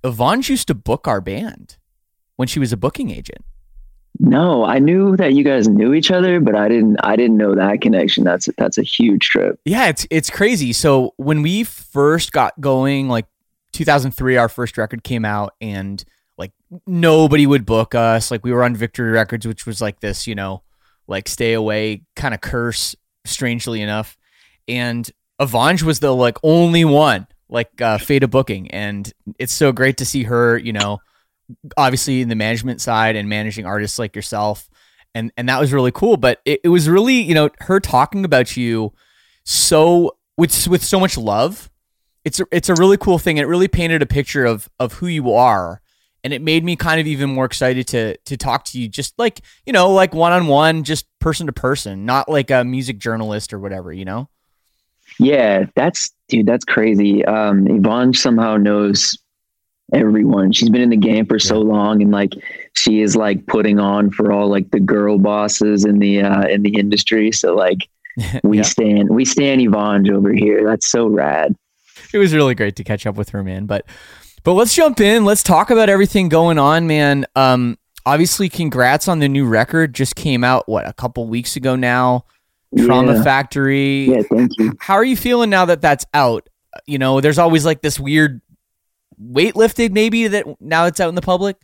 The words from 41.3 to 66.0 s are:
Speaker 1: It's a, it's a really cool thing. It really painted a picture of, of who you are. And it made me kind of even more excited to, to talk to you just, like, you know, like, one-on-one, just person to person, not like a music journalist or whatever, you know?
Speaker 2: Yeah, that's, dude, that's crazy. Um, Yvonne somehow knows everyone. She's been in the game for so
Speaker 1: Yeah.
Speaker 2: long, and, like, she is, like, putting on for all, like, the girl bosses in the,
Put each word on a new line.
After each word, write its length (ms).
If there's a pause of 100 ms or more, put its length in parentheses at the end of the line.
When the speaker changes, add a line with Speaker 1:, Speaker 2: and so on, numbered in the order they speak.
Speaker 1:
It's 160
a, 100
it's 200
a 40
really 220
cool 220
thing. 180
It 100
really 220
painted 320
a 60
picture 400
of, 240 (100)
of 140
who 120
you 280
are. 480 (420)
And 80
it 80
made 240
me 120
kind 220
of 80
even 220
more 160
excited 440
to, 280
to 220
talk 280
to 140
you 80
just, 300
like, 220 (260)
you 80
know, 180
like, 220
one-on-one, 720
just 200 (140)
person 300
to 40
person, 540
not 240
like 200
a 140
music 340
journalist 540
or 60
whatever, 340
you 140
know? 240 (880)
Speaker 2:
Yeah, 480 (100)
that's, 380 (140)
dude, 180
that's 180
crazy. 640
Um, 420
Yvonne 460
somehow 420
knows 600 (760)
everyone. 600
She's 180
been 100
in 80
the 80
game 300
for 120
so 240
Speaker 1:
Yeah. 120
Speaker 2:
long, 260
and, 100
like, 220 (400)
she 300
is, 140
like, 300
putting 320
on 320
for 220
all, 160
like, 220
the 100
girl 380
bosses 640
in 140
the, 240